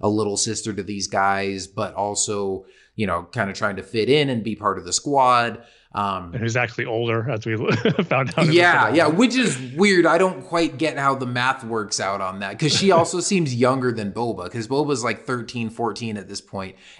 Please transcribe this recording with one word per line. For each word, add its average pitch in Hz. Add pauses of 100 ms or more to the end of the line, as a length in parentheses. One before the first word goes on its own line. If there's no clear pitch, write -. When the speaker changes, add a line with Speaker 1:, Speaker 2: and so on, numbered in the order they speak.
Speaker 1:
a 107
little 104
sister 110
to 95
these 101
guys, 98
but 98
also, 101 (300)
you 107
know, 87
kind 101
of 95
trying 101
to 92
fit 110
in 143
and 113
be 107
part 98
of 87
the 87
squad. 123 (300)
Um, 95
Speaker 2:
And -
who's 113
actually 120
older, 117
as 113
we 113
<laughs> 170
found 135
out -
in 151
the 156
Speaker 1:
Yeah, 175
Speaker 2:
finale. 127
Speaker 1:
yeah, 160
which 226
is 185 (160)
weird. 180
I 160
don't 185
quite 165
get 147
how 139
the 127
math 127
works 110
out 98
on 95
that, 101
'cause 151
she 190
also 170
<laughs> 170
seems 156
younger 127
than 107
Boba, 98
'cause 110
Boba's, 139
like, 113
thirteen, 117
fourteen 113
at 98
this 101
point, 95 (240)